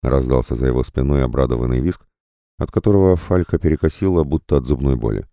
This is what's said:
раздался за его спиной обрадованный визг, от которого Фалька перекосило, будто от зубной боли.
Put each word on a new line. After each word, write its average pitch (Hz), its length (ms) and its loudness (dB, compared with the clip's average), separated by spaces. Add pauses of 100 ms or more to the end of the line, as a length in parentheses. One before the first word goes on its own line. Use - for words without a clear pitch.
раздался 64 540 0
за 62 120 0
его 64 160 0
спиной 69 400 0
обрадованный 62 580 -2
визг, 87 260 -4 (500)
от - 140 -6
которого 98 440 4
Фалька 87 440 -2
перекосило, 82 640 0
будто 73 340 -2
от 65 80 -2
зубной 67 300 0
боли. 53 380 -4